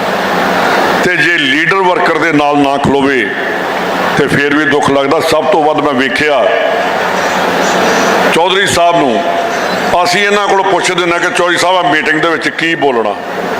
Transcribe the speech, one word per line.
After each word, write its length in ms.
ਤੇ 140
ਜੇ 200
ਲੀਡਰ 380
ਵਰਕਰ 420
ਦੇ 140
ਨਾਲ 260
ਨਾ 200
ਖਲੋਵੇ, 520
ਤੇ 100
ਫੇਰ 280
ਵੀ 100
ਦੁੱਖ 260
ਲੱਗਦਾ। 280
ਸਭ 260
ਤੋਂ 180
ਵੱਧ 180
ਮੈਂ 120
ਵੇਖਿਆ 520
ਚੌਧਰੀ 340
ਸਾਹਿਬ 280
ਨੂੰ 280
ਅਸੀਂ 240
ਇਹਨਾਂ 200
ਕੋਲੋਂ 180
ਪੁੱਛਦੇ 400
ਨੇ 140
ਕਿ 180
ਚੌਧਰੀ 200
ਸਾਹਿਬ, 200
ਆ 40
ਮੀਟਿੰਗ 400
ਦੇ 80
ਵਿੱਚ 200
ਕੀ 260
ਬੋਲਣਾ? 400